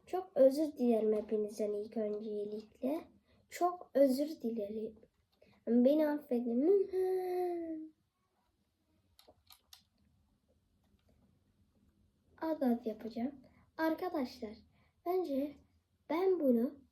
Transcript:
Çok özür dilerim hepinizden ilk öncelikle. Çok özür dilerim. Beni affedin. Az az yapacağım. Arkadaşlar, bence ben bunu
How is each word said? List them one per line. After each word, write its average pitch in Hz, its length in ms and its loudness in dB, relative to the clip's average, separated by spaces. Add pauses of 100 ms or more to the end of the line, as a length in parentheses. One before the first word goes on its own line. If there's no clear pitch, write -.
Çok 370 300 -6
özür 285 420 4
dilerim 220 360 2
hepinizden 214 600 -2
ilk 214 240 -8
öncelikle. 214 1040 -6 (480)
Çok 359 440 -4
özür 277 480 2
dilerim. 220 540 -6 (720)
Beni 269 420 6
affedin. 294 840 0 (4000)
Az 311 220 -2
az 240 220 0
yapacağım. 233 500 -8 (420)
Arkadaşlar, 320 760 -4 (520)
bence 302 500 -2 (540)
ben 359 300 2
bunu 262 340 2 (180)